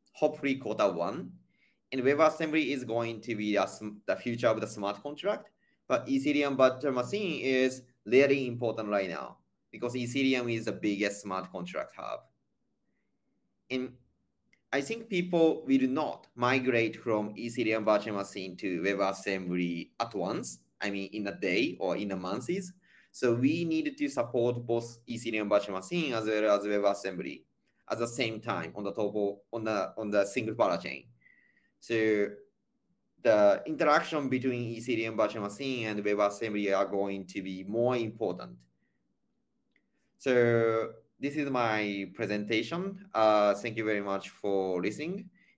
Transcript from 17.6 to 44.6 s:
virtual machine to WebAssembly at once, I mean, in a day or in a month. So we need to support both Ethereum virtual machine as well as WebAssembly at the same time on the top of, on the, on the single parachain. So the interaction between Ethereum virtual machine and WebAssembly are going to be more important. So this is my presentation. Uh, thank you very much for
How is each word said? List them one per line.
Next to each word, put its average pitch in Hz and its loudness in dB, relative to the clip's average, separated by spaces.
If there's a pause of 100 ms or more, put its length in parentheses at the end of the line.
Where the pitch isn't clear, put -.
virtual 107 2
machine 95 -6
to 90 -4
WebAssembly 92 -2
at 117 -6
once, 104 -4 (240)
I 104 -4
mean, 98 -6
in 104 -6
a 95 -6
day 92 0
or 92 -2
in 101 -4
a 95 -4
month. 92 -6 (640)
So 120 2
we 151 2
need 156 -2
to 139 -2
support 120 0
both 117 -2 (100)
Ethereum 113 -4
virtual 101 4
machine 143 -4
as 110 -2
well 107 4
as 101 -4
WebAssembly 98 -2 (480)
at 113 -2
the 117 0
same 113 -4
time 87 -4
on 104 -8
the 98 -4
top 104 -2
of, 101 0 (140)
on 113 -8
the, 107 -2
on 107 -6
the 101 4
single 113 -4
parachain. 90 0 (760)
So 110 2 (920)
the 110 6
interaction 151 2
between 123 -2
Ethereum 113 -2
virtual 107 0
machine 120 -4
and 104 -4
WebAssembly 104 0
are 98 2
going 98 -4
to 101 -8
be 95 -8
more 117 0
important. 107 -4 (1600)
So 117 4 (260)
this 143 -4
is 147 -2
my 107 0
presentation. 113 -4
Uh, 107 6
thank 113 -6
you 110 -2
very 107 0
much 98 -4
for 95 -2